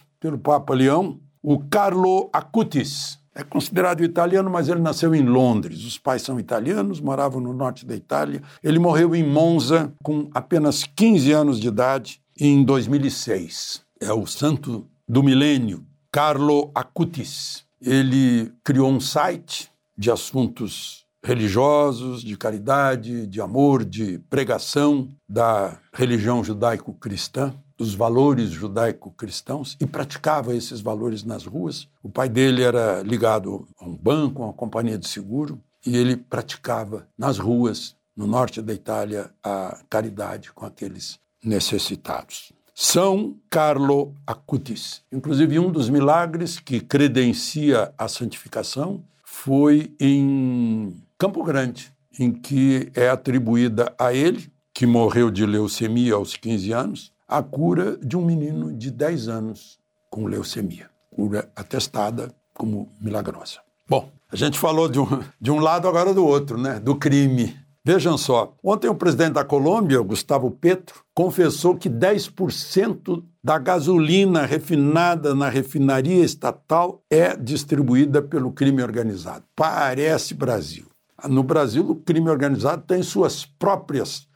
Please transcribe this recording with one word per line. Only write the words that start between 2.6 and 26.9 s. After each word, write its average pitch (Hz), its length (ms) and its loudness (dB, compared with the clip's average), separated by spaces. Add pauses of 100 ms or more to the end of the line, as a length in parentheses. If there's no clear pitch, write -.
É - 80 -14
considerado 180 640 0
italiano, 175 440 2
mas 170 200 0
ele 170 120 0
nasceu 160 320 2
em 151 120 4
Londres. 120 600 2
Os 117 140 -12
pais 127 240 -2
são 131 160 -6
italianos, 160 640 -4
moravam 139 400 -2
no 123 120 -6
norte 127 320 -6
da 120 120 -10
Itália. 143 480 -6 (180)
Ele 156 160 2
morreu 170 380 4
em 165 80 2
Monza 151 680 2 (120)
com 147 280 -4
apenas 147 520 0
quinze 185 480 4
anos 147 260 4
de 107 80 -2
idade 123 540 -2 (180)
em 143 240 6
dois 127 240 4
mil 139 180 0
e 135 60 0
seis. - 720 -8 (180)
É 101 120 -4
o 107 120 -2
santo 123 640 -4 (220)
do 117 120 4
milênio, 135 640 2 (280)
Carlo 147 640 2
Acutis. - 920 -6 (120)
Ele 127 720 2 (140)
criou 135 240 4
um 135 120 2
site 170 720 -4 (280)
de 104 120 0
assuntos - 960 -4 (180)
religiosos, 123 1000 0
de 104 160 -10
caridade, 120 880 -2
de 98 120 -10
amor, 123 460 2
de 95 340 -6 (120)
pregação 135 800 0 (180)
da 104 480 0 (160)
religião 120 500 0
judaico-cristã, 110 1120 -6 (240)